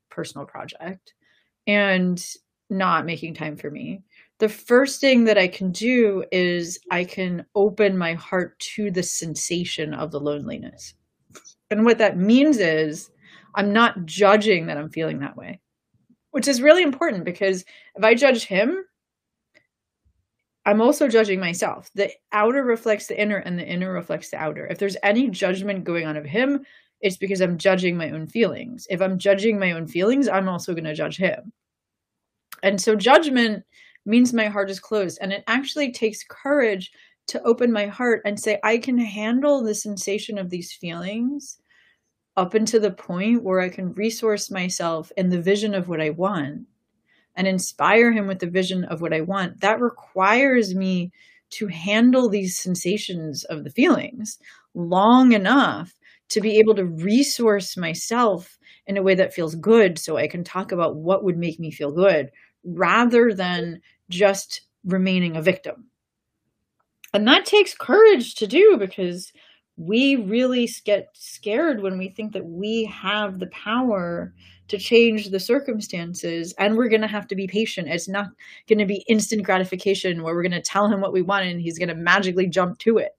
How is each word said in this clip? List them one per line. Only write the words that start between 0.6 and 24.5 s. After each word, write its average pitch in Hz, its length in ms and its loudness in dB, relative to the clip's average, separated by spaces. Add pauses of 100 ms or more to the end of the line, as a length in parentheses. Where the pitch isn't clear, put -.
and 190 580 2 (460)
not 180 360 -2
making 165 280 -8
time 151 240 -10
for 147 140 -12
me, 165 320 -12 (360)
the 214 100 2
first 254 520 2
thing 262 220 6
that 214 140 6
I 185 100 6
can 185 240 -6
do 214 600 2
is 180 480 -2 (120)
I 180 140 -2
can 180 400 -6 (100)
open 196 420 2
my 170 160 -2
heart 180 460 -6 (160)
to 208 160 -4
the 180 120 -2
sensation 170 880 -6
of 147 180 -8
the 147 80 -6
loneliness. - 720 -8 (760)
And 208 140 2
what 233 140 6
that 196 200 2
means 240 420 6
is 160 500 -2 (460)
I'm 202 180 0
not 214 320 2
judging 202 640 4
that 156 100 -6
I'm 156 120 -8
feeling 156 300 -6
that - 160 -10
way, - 240 -16 (720)
which 269 160 -2
is 247 140 0
really 320 220 8
important, 262 420 -2
because 185 400 -2 (300)
if 190 80 -2
I 220 100 6
judge 247 320 4
him, 262 400 0 (1800)
I'm 214 160 4
also 254 260 4
judging 214 320 2
myself. 180 560 -6
The 190 160 -2 (200)
outer 233 320 2
reflects 226 440 -2
the 208 120 -6
inner 208 180 -2
and 175 200 -6
the 175 100 -10
inner 185 240 -6
reflects 170 380 -8
the - 80 -10
outer. 151 300 -8